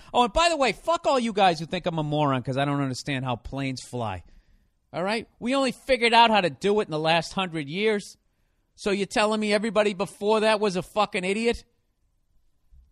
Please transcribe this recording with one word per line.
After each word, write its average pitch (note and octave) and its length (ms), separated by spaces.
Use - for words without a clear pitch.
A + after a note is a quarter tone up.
Oh, A#3+ 100
and G#3 80
by E4+ 180
the E4 60
way, C4 160
fuck E4+ 360
all C4+ 120
you A3+ 140
guys F3+ 260
who E3 60
think F3+ 220
I'm E3 100
a D3+ 60
moron D3 400
'cause C3 140
I C#3 80
don't C#3+ 140
understand C3+ 460
how B2 120
planes C3+ 440
fly. G#2+ 420
All E3 100
right? G#3+ 240
We B3 160
only C4+ 160
figured A#3 420
out A3+ 160
how G#3 120
to E3+ 100
do G3+ 280
it G#3+ 80
in - 40
the D#3 80
last D#3+ 340
hundred E3 340
years. G#3 500
So - 140
you're G3 160
telling G#3+ 340
me G#3+ 140
everybody G#3 400
before G3+ 460
that G#3+ 200
was G3+ 160
a F3+ 60
fucking G3+ 420
idiot? A3+ 400